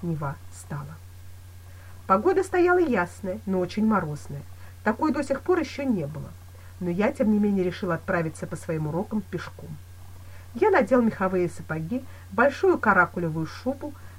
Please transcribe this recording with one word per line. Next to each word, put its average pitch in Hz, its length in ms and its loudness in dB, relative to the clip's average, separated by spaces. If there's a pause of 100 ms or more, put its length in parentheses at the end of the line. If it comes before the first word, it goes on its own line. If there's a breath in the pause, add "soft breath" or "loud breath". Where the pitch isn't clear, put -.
Нева 151 320 -4 (200)
стала. 147 400 -10 (1120 loud breath)
Погода 311 380 4
стояла 359 340 6
ясная, 208 720 0
но 185 120 2
очень 180 240 0
морозная. 156 600 0 (400 loud breath)
Такой 226 280 2
до 302 120 0
сих 269 180 -2
пор 359 160 2
ещё - 240 -2
не 214 240 0
было. 143 240 -8 (500 loud breath)
Но 180 120 -2
я, 208 200 2
тем 214 200 2
не 208 80 4
менее, 202 260 4
решил 175 260 -2
отправиться 165 540 -2
по 165 100 -8
своим 156 300 -4
урокам 190 360 -2
пешком. - 540 -10 (800 loud breath)
Я 427 160 4
надел 254 320 6
меховые 185 480 2
сапоги, 160 560 -6 (240 loud breath)
большую 277 480 4
каракулевую 170 720 2
шубу, 277 440 -6 (280 loud breath)